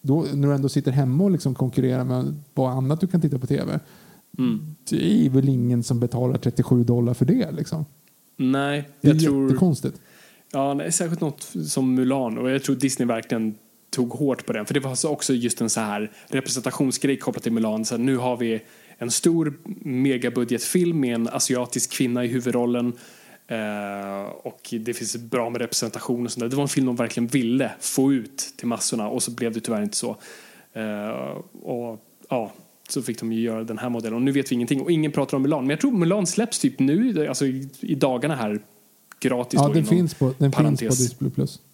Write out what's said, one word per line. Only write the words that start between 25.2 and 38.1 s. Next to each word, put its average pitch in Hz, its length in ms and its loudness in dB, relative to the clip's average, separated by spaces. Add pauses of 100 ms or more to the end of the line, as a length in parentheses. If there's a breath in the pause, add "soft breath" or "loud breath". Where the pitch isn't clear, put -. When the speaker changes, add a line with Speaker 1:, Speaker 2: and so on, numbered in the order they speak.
Speaker 2:
med 120 100 -4
representation 120 680 -4
och 110 60 -6
sånt 120 120 -8
där. 120 40 -2
Det 135 80 -2
var 143 60 2
en 143 60 0
film 135 180 2
de 123 100 0
verkligen 117 300 -2
ville 120 440 0 (100)
få 139 320 2
ut - 440 -4
till - 120 -8
massorna. 113 400 -2
Och 117 140 -2
så - 80 -4
blev 117 220 -2
det 113 80 -4
tyvärr 110 220 -2
inte 104 140 -4
så. 110 200 -4 (560 loud breath)
Eh, 107 680 -8 (200)
och 120 360 -8 (320)
ja, 113 220 -2 (360)
så 135 140 -4
fick 113 180 -6
de 113 120 -4
ju 113 80 0
göra 113 240 -2
den 113 140 -6
här 123 100 -6
modellen. 117 280 -4
Och 123 60 0
nu 139 100 2
vet 139 180 0
vi 131 40 2
ingenting. 120 280 0
Och 170 80 -2
ingen 156 220 2
pratar 143 240 0
om 135 60 2
Mulan. 143 220 2
Men 135 60 2
jag 143 100 0
tror 277 120 2
Mulan 185 340 2
släpps - 320 -2
typ 131 200 0
nu, 160 500 4
alltså 139 180 0
i, 135 220 -2 (120)
i - 140 -2
dagarna 139 420 0